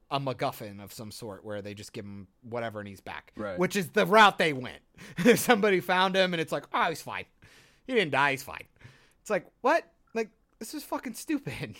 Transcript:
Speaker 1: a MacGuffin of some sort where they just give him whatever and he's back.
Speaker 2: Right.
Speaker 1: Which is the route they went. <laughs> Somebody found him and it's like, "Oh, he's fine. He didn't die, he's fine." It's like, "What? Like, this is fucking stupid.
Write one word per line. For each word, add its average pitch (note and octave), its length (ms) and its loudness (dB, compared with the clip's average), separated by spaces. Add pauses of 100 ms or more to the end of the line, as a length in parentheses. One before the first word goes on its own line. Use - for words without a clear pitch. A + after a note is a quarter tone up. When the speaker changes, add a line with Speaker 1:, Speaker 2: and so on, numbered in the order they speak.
(100)
Speaker 1:
a C#3 100 0
MacGuffin A#2+ 640 -6
of G2 100 -16
some A2 180 -12
sort G#2 340 -12
where G#2 180 -6
they G#2 100 -10
just G2+ 220 -14
give A2 100 -10
him G2+ 240 -14 (140)
whatever A2+ 360 -6
and G2+ 100 -10
he's G2 120 -16
back. D#2+ 360 -14
Speaker 2:
Right. F3+ 220 -8
Speaker 1:
Which F3+ 160 0
is F#3 160 0
the G#3 140 2
route G3 340 8
they E3 140 2
went. B2+ 280 -8 (240)
<laughs> G3+ 320 6
Somebody G3+ 440 4
found F#3 340 2
him F#3 200 4
and E3 60 0
it's D#3 120 -4
like, D3+ 220 -4
"Oh, A#3+ 160 2
he's D#3 120 -8
fine. F#2+ 220 -8 (640)
He C4 80 -4
didn't F#3+ 160 2
die, C3+ 220 4
he's C3+ 100 -6
fine." - 220 -12 (580)
It's - 80 -8
like, G3 160 -2 (160)
"What? D4+ 280 2 (240)
Like, A3+ 140 -2 (300)
this - 160 -12
is D4 100 -10
fucking C#4 300 -8
stupid. C#3 640 -6